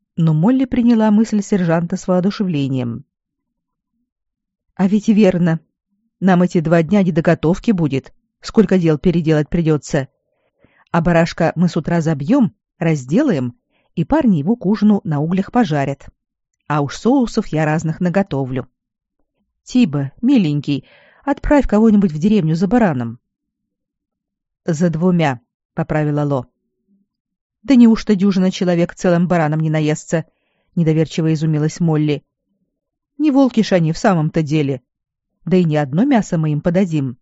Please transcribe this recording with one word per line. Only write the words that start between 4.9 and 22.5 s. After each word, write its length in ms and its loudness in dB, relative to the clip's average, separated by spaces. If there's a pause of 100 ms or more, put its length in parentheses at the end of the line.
верно. 520 4 (600)
Нам 240 4
эти 160 0
два 240 2
дня 180 2
не 100 0
до 100 0
готовки 500 0
будет, 420 -2 (280)
сколько 360 0
дел 200 0
переделать 520 0
придется. 600 -2 (840)
А 100 -2
барашка 540 0
мы 120 2
с 100 -4
утра 240 -2
забьем, 520 0 (240)
разделаем, 800 -2 (400)
и 100 -2
парни 320 0
его 180 -2
к 100 -8
ужину 380 0
на 160 -4
углях 320 -4
пожарят». 580 -2 (640)
А 60 2
уж 160 -4
соусов 520 0
я 180 -2
разных 340 -2
наготовлю. 640 -4 (1000)
Тиба, 580 0
миленький, 640 0 (340)
отправь 460 0
кого-нибудь 460 4
в 40 -6
деревню 380 0